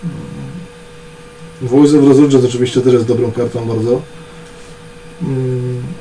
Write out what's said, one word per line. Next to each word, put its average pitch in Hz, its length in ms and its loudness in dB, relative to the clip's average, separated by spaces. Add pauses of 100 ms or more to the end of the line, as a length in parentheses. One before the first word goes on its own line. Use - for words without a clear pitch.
Mm. 170 120 -10 (1500)
Voice 143 380 4
of 139 80 4
Resurgence 135 400 4
oczywiście 123 340 -2
też 123 120 2
jest 117 120 2
dobrą 120 260 -2
kartą 117 340 -6
bardzo. 113 360 -2 (1200)
Mm. 127 640 -4 (180)